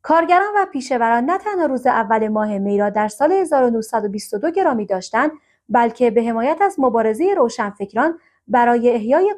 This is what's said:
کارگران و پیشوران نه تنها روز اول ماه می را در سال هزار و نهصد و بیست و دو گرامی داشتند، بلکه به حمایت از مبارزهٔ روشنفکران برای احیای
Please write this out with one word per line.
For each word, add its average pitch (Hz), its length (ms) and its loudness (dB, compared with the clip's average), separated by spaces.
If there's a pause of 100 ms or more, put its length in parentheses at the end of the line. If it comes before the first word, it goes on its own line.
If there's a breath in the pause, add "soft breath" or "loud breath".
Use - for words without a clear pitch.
کارگران 349 540 2
و 381 160 2
پیشوران 240 520 0
نه 359 140 0
تنها 381 280 -2
روز 262 200 -2
اول 220 420 0
ماه 214 300 -2
می 202 200 0
را 208 120 0
در 214 180 -2
سال 302 240 0
هزار 330 300 2
و 247 80 2
نهصد 220 340 -4
و 208 40 -4
بیست 202 260 -8
و 208 40 -4
دو 302 120 -2
گرامی 302 360 -2
داشتند، 220 440 -2 (380 loud breath)
بلکه 233 420 2
به 226 120 2
حمایت 233 380 -2
از 392 200 0
مبارزهٔ 233 540 0
روشنفکران 233 840 -2 (300 loud breath)
برای 240 420 2
احیای 277 480 0